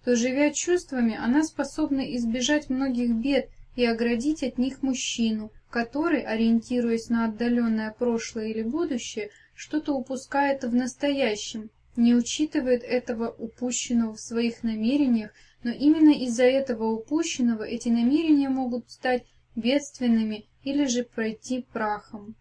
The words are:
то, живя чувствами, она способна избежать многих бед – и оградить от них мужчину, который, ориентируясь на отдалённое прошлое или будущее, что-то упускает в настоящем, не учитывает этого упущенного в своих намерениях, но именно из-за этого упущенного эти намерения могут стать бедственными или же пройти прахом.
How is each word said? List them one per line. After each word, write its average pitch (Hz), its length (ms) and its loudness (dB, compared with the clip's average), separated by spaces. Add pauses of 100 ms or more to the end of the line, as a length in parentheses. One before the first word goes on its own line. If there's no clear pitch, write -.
то, 247 100 4
живя 262 380 2
чувствами, 269 640 0
она 262 260 2
способна 277 600 -2 (140)
избежать 254 540 0
многих 254 400 0
бед – 247 400 0 (260)
и 247 80 2
оградить 240 580 0
от 247 160 -4
них 269 240 -2
мужчину, 226 720 -2 (180)
который, 269 520 -2
ориентируясь 226 840 0
на 233 180 0
отдалённое 220 720 -2
прошлое 226 520 -2
или 220 140 -4
будущее, 240 680 -4 (240)
что-то 302 400 -4
упускает 269 680 -2
в 233 100 -2
настоящем, 247 960 -2 (260)
не 240 180 6
учитывает 254 680 0
этого 233 460 -4
упущенного 233 840 -4
в 214 60 -18
своих 233 420 -4
намерениях, 226 680 0 (320)
но 240 80 -4
именно 302 400 6
из-за 247 340 2
этого 254 480 2
упущенного 233 680 -2
эти 240 260 -6
намерения 277 600 4
могут 262 420 -2
стать 247 340 -2 (300)
бедственными 226 920 0 (180)
или 277 220 0
же 240 180 0
пройти 233 680 -6
прахом. 208 680 -6